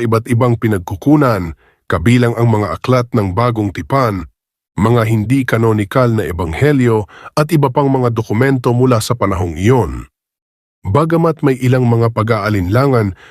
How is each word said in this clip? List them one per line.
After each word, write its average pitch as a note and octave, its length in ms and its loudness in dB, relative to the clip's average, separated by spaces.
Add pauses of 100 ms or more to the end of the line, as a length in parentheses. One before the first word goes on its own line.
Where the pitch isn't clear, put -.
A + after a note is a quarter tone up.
iba't A2+ 240 0
ibang A#2+ 240 2
pinagkukunan, G#2+ 1040 0 (320)
kabilang A#2 480 2
ang A#2 80 2
mga G#2 320 0
aklat B2+ 320 -2
ng G2 240 -2
Bagong G#2+ 400 -2
Tipan, A2 480 -2 (520)
mga A#2 320 2
hindi A2+ 400 0
kanonikal A2+ 680 0
na G#2+ 140 0
ebanghelyo A2 800 0 (320)
at D3+ 160 0
iba C#3+ 160 2
pang C#3+ 160 0
mga C3 240 2
dokumento B2 640 0
mula B2 240 2
sa A#2 160 -4
panahong F#2+ 400 -2
iyon. F2+ 560 0 (720)
Bagamat E3 560 0
may C3+ 220 0
ilang B2+ 260 2
mga A#2 240 2
pag-aalinlangan, G#2+ 1040 0 (140)